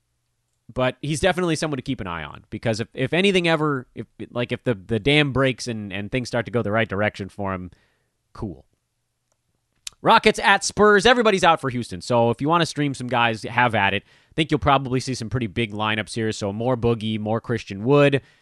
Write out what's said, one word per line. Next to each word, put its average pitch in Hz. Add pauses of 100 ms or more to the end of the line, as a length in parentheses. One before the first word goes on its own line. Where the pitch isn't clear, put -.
(720)
but 127
he's 143
definitely 175
someone 151
to 127
keep 127
an 98
eye 85
on 73
because 110
if, 113
if 131
anything 185
ever, 151
if, 117 (240)
like, 120
if 120
the, 123
the 98
dam 143
breaks 131
and, 107
and 101
things 127
start 117
to 101
go 117
the 101
right 113
direction 101
for 95
him, 90 (640)
cool. 82 (1400)
Rockets 214
at 214
Spurs. 208
Everybody's 220
out 165
for 135
Houston, 110
so 117
if 117
you 139
wanna 165
stream 147
some 123
guys, 117
have 120
at 98
it. 101
I -
think 160
you'll 147
probably 135
see 127
some 113
pretty 120
big 104
lineups 107
here, 110
so 101
more 120
Boogie, 110
more 107
Christian 104
Wood. 143 (200)